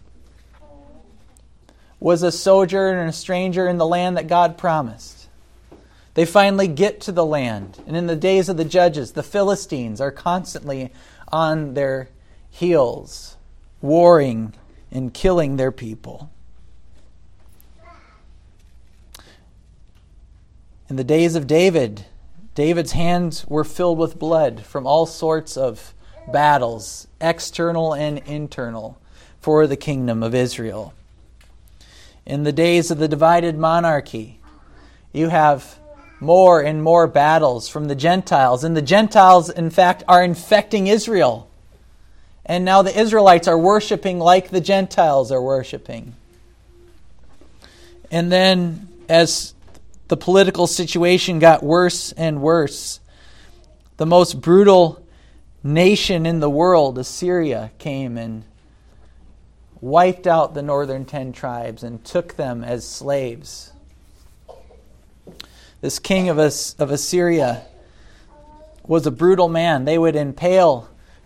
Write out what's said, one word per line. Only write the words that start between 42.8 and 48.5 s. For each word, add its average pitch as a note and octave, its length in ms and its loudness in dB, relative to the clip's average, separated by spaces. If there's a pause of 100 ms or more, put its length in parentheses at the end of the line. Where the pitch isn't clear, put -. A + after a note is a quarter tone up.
the F#3+ 160 -2
Israelites G3+ 500 6
are E3 100 4
worshiping F#3+ 600 0
like F3+ 320 4
the F3+ 100 -2
Gentiles D#3+ 720 0
are C3 80 0
worshiping. B2+ 720 -8 (2000)
And F3 200 -2
then, F3+ 560 0 (220)